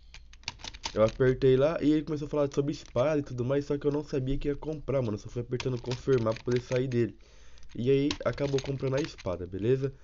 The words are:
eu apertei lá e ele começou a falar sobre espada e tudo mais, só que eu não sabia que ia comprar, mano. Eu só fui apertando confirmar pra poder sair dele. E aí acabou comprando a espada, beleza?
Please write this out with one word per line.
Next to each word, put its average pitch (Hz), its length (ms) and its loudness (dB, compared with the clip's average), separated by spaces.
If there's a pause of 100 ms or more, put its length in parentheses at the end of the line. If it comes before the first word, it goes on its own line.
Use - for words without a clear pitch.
(960)
eu 104 100 4
apertei 131 520 6
lá 151 260 4
e 143 100 4
ele 151 120 2
começou 151 220 -4
a 147 40 -8
falar 147 240 2
sobre 143 200 0
espada 151 460 0
e 135 40 0
tudo 123 220 -4
mais, 139 180 0
só 143 140 -2
que 147 100 -4
eu 143 40 4
não 147 120 0
sabia 135 340 -2
que 147 120 -2
ia 139 80 -2
comprar, 139 440 -2
mano. 107 120 0
Eu 104 60 -4
só 113 100 -14
fui 120 120 -6
apertando 123 400 -4
confirmar 123 520 2
pra - 100 -10
poder 123 180 0
sair 127 260 -2
dele. 120 280 0 (640)
E 120 140 2
aí 139 180 4 (140)
acabou 139 380 0
comprando 131 340 -2
a 143 60 0
espada, 90 440 -6
beleza? 123 480 0 (100)